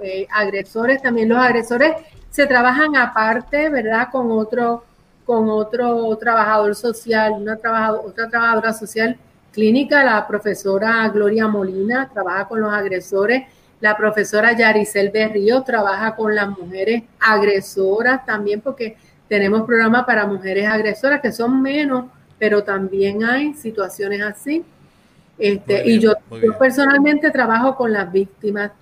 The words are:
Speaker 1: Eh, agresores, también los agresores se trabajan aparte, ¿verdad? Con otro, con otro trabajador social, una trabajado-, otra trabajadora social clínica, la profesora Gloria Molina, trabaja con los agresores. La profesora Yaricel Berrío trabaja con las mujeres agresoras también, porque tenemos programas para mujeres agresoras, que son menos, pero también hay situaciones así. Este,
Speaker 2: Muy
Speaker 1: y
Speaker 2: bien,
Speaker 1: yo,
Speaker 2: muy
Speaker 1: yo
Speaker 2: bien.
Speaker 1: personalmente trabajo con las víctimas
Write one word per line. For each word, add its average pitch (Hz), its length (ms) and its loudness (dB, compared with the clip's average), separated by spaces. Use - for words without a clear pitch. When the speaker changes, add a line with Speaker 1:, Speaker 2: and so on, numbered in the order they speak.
Speaker 1:
Eh, 190 300 -8
agresores, 214 720 -2
también 233 260 0
los 240 100 2
agresores 247 560 2
se 285 160 2
trabajan 269 480 2
aparte, 240 760 0
¿verdad? 233 420 0
Con 247 180 -2
otro, 233 540 0
con 226 260 2
otro 233 680 0
trabajador 214 600 2
social, 220 560 -2
una 214 240 -6
trabajado-, 220 500 -2
otra 226 220 -8
trabajadora 226 440 0
social 220 440 -4
clínica, 269 540 4
la 214 240 2
profesora 208 800 0
Gloria 208 400 2
Molina, 208 640 -2
trabaja 190 340 -4
con 220 140 -4
los 214 120 -2
agresores. 196 680 -2
La 214 160 2
profesora 214 600 2
Yaricel 208 540 2
Berrío 214 540 0
trabaja 214 500 -2
con 214 220 -2
las 202 140 -2
mujeres 190 520 -4
agresoras 208 1080 0
también, 208 360 -4
porque 240 360 -8
tenemos 208 340 2
programas 226 420 2
para 220 200 0
mujeres 196 440 -2
agresoras, 214 520 0
que 226 120 -2
son 247 300 0
menos, 269 420 -2
pero 208 240 2
también 196 640 -2
hay 277 300 -2
situaciones 202 680 -6
así. 277 400 -6
Este, 202 360 0
Speaker 2:
Muy 196 80 0
Speaker 1:
y - 40 -2
Speaker 2:
bien, - 20 4
Speaker 1:
yo, 220 120 6
Speaker 2:
muy 226 100 -14
Speaker 1:
yo 226 80 4
Speaker 2:
bien. 220 100 -2
Speaker 1:
personalmente 285 720 4
trabajo 254 460 0
con 233 160 0
las 196 180 -2
víctimas 202 720 -2